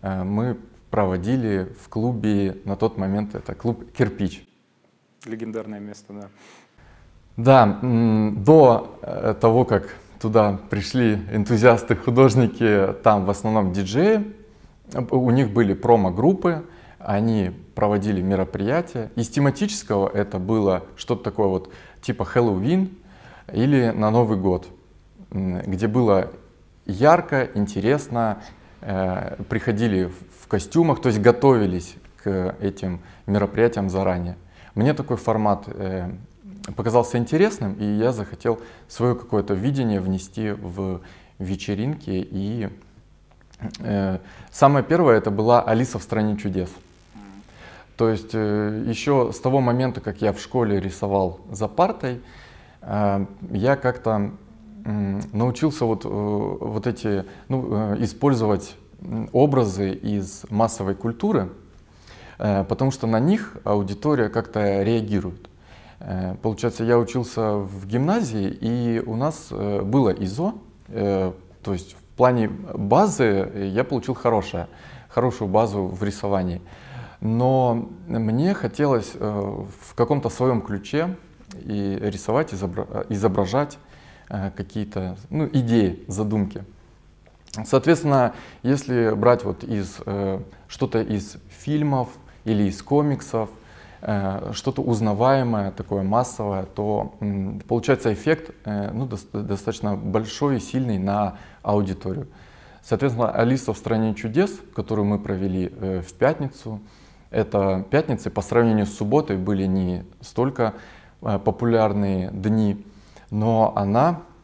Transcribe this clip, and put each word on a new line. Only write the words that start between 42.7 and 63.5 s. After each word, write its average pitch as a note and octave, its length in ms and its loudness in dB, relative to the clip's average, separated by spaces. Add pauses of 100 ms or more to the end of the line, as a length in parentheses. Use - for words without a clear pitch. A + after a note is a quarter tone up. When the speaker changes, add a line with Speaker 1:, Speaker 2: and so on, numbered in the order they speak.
Speaker 1:
э, G2 400 -2 (320)
самое C#3 340 4
первое D#3 320 6
это G#2+ 140 0
была A2 300 4
«Алиса A2+ 360 0
в F#2+ 60 -8
стране G#2+ 340 0
чудес». F#2 320 -4 (460)
Speaker 2:
Мгм. G#3 80 -20 (760)
Speaker 1:
То A2+ 120 4
есть, G#2+ 240 -2
э, G#2+ 540 0
ещё A#2+ 440 2
с - 80 -10
того C3 200 2
момента, B2+ 400 0
как - 220 -6
я G#2+ 100 2
в G2+ 80 -4
школе G#2+ 400 0
рисовал F#2+ 600 -2 (120)
за G2+ 160 -4
партой, C3 540 -2 (600)
э, G2+ 440 0 (260)
я A#2+ 240 0
как-то A#2+ 560 -2 (540)
М, G2+ 360 -4 (120)
научился B2 520 0
вот, A2 200 -2
э, - 40 -6
вот G#2 800 -2
эти, G2+ 380 -2 (240)
ну, C3 180 -2 (260)
э, A2+ 100 -2
использовать, A2 720 0 (260)
м, A2 300 -8
образы A2+ 600 2
из G2+ 580 -6
массовой G#2 460 0
культуры, A#2 540 -2 (880)
э, G2 240 0
потому C3 280 0
что A#2+ 160 -4
на A2+ 120 2
них F#3 440 0